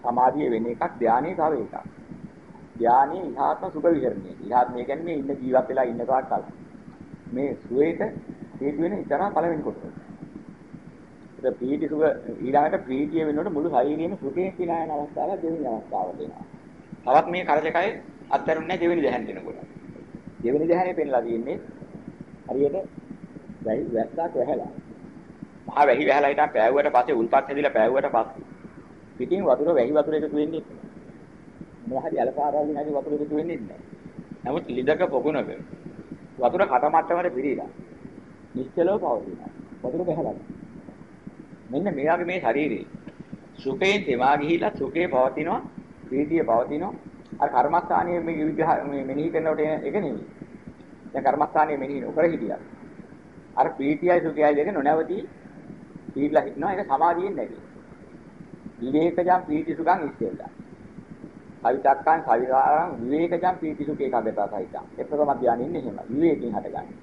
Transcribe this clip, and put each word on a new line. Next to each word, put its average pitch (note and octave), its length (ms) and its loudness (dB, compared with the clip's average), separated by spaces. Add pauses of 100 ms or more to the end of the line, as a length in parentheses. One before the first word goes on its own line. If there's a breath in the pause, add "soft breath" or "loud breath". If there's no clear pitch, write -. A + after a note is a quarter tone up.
සමාධිය B2+ 480 2
වෙන A2+ 180 0
එකක්, A#2+ 160 -4 (120)
ධානය A#2+ 380 2
තව D#3+ 240 2
එකක්. G#2+ 180 -6 (1000)
ධානය C3+ 480 4
ඉහාත්ම D3 460 -2
සුඛ D#3 200 0
විහරණය. A2+ 420 0 (100)
ඉහාත්මය B2 420 2
කියන්නේ C#3 220 -4
මේ E3+ 140 -4
ඉන්න C3+ 180 -6
ජීවත් B2+ 300 2
වෙලා C3 180 0
ඉන්න A#2 180 -4
තාක් C3 240 2
කල්. G#2 180 -2 (840)
මේ B2+ 300 -4
සුවේට D3 420 0 (540)
හේතු C#3 240 -4
වෙන E3+ 160 0
ඉතරා F3 360 -2
පළවෙනි D#3 320 0
කොටස. - 220 -6 (1500)
ඒක B2+ 200 0
ප්‍රීති D3 320 -2
සුඛ D3+ 180 2 (320)
ඊළඟට D3 460 2
ප්‍රීතිය D3+ 420 -2
වෙනකොට D3+ 280 -2
මුළු D3+ 160 -2
ශරීරයේම D#3 480 0
සුඛයෙන් F#3 360 -4
පිනා E3+ 280 -2
යන D#3+ 120 -4
අවස්ථාවක් D3 460 -2
දෙවෙනි E3 300 -2
අවස්ථාව G#2+ 420 -2
වෙනවා. - 340 -10 (560)
තවත් D3+ 280 6
මේ F3 160 -2
කරදකය D#3+ 420 2 (400)
අත්හැරුන්නේ D#3+ 420 0
නැහැ F3+ 120 -2
දෙවෙනි E3+ 220 2
ධ්‍යාන A#2+ 220 0
දෙනකොට. G2 340 -10 (800)
දෙවෙනි C#3+ 280 2
ධ්‍යානෙ F3+ 280 2
පෙන්ලා C#3+ 280 0
තියෙන්නේ A#2 360 -4 (840)
හරියට C#3 320 0 (840)
වැහි A2 280 0
වැස්සක් C3+ 460 -2
වැහැලා. B2+ 380 -2 (880)
මහා - 220 4
වැහි C3+ 200 4
වැහැලා C#3+ 280 4
හිටන් D3 180 4
පෑවුවට C3+ 420 4
පස්සේ B2 240 4
උල්පත් A#2 280 4
හැදිලා C#3+ 280 0
පෑවුවට C3 380 4
පස්සේ - 420 -2 (600)
පිටින් F3 300 -2
වතුර C#3+ 280 4
වැහි C3+ 220 4
වතුර D3+ 220 4
එකතු D3 220 -2
වෙන්නේ D3+ 240 -2
නැහැ. - 240 -18 (960)
මොනවා B2+ 220 -4
හරි D#3 160 -2
අලපාරවල් C#3+ 440 0
වලින් D3 160 -2
හරි D3+ 140 -4
වතුර C#3+ 220 -2
එකතු D3 220 -2
වෙන්නේ D#3+ 220 -2
නැහැ. - 220 -12 (600)
නමුත් D3 280 -4
ලිඳක C3 380 2
පොකුණක C3+ 440 0 (840)
වතුර B2+ 260 2
කටමට්ටමට E3 720 2
පිරීලා B2+ 380 -2 (800)
නිශ්චලව F3 480 0
පවතිනවා. G#2 520 -4 (280)
වතුර C#3+ 240 -4
වැහැලා. D3+ 340 -2 (1300)
මෙන්න C#3 200 -2
මේ D3+ 200 -2
වගේ F3 180 2
මේ F3+ 160 -4
ශරීරේ B2+ 440 0 (720)
සුඛයෙන් F#3+ 480 0
තෙමා C3+ 340 4
ගිහිලා E3+ 360 0
සුඛේ E3+ 360 -2
පවතිනවා, D#3 520 2 (420)
ප්‍රීතිය D3 400 0
පවතිනවා. C#3+ 520 2 (420)
අර - 120 2
කර්මස්ථානයේ F3 720 2
මේ E3 240 -2
විග්‍රහ D#3+ 280 2 (120)
මේ C#3 200 -4
මෙනෙහි C#3+ 260 -2
කරනකොට D#3 300 0
එන D3+ 100 2 (100)
එක C#3+ 140 -4
නෙමෙයි. D3 320 -2 (840)
දැන් C3 160 -4
කර්මස්ථානයේ D3 520 2
මෙනෙහි C3+ 240 -4
නොකර A#2+ 240 0
හිටියා. A2+ 360 0 (920)
අර C3+ 160 4
ප්‍රීතියයි D#3 520 2
සුඛයයි D3+ 340 4
දෙක D3+ 160 2
නොනැවතී D#3+ 520 0 (840)
පිරීලා D3+ 340 2
හිටිනවා. E3 300 -4
ඒක F#3 140 -2
සමාධියෙන් E3+ 480 2
නැති. A#2 400 -8 (1040)
විවේකජං E3+ 640 2
පීති D3+ 300 -2
සුඛං E3+ 300 2
ඉස්සෙල්ලා. - 480 -6 (1080)
සවිතක්කං C3+ 600 4
සවිරාගං C3+ 800 4
විවේකජං E3+ 580 0
පීති D3+ 280 -6
සුඛේ C#3 240 -2
කගතා G#2+ 400 0
සහිතං. F2+ 440 -8
ඒ B2+ 120 -8
ප්‍රථම D3 300 2
ධානය A#2+ 280 2
ඉන්නේ D#3+ 180 -4
එහෙම. G#2+ 260 -8
විවේකයෙන් C3 460 2
හටගන්නේ. E2 340 -6 (160)